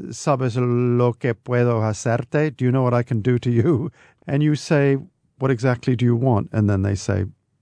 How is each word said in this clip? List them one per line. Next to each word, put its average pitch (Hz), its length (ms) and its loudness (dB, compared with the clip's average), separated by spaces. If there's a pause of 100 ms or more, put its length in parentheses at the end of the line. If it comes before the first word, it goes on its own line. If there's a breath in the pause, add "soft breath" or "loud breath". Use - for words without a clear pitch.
(100)
"Sabes 127 460 -2
lo 120 580 0
que 120 200 -4
puedo 120 460 0
hacerte? 120 760 -2
Do - 80 -4
you 127 60 2
know 131 140 0
what 123 100 0
I 120 80 2
can 117 200 -4
do 123 180 2
to 123 100 -2
you?" 120 400 0 (340 soft breath)
And 139 160 -2
you 151 140 2
say, 143 440 0 (420)
"What 135 100 0
exactly 123 460 0
do 117 80 0
you 120 100 4
want?" 117 380 0
And 104 180 2
then 98 120 0
they 98 120 0
say, 98 300 -2 (380)